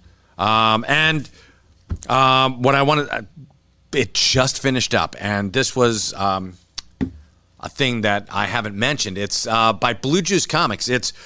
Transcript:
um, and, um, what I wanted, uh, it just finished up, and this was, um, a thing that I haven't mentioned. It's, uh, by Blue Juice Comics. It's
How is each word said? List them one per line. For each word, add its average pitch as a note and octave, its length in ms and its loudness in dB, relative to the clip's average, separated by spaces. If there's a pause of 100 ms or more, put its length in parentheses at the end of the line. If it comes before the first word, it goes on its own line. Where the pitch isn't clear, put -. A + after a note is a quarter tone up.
(380)
um, A2 500 2
and, D#3 400 0 (800)
um, C3 540 2
what C3+ 140 4
I C#3 60 4
wanted, D3 280 2
uh, A2+ 120 -6 (680)
it A#2+ 220 0
just - 480 0
finished C3 320 0
up, E2+ 260 0
and G2+ 320 -2
this C3 240 0
was, A#2 380 0
um, F#2+ 400 -2 (1040)
a - 80 -10
thing B2 340 0
that G#2 280 0
I G2+ 160 -2
haven't G#2 300 -4
mentioned. G#2+ 420 -2
It's, - 280 -4
uh, A2+ 280 4
by A#2+ 200 0
Blue D3+ 280 0
Juice F3+ 240 0
Comics. D3 420 -2
It's B2 240 -2 (140)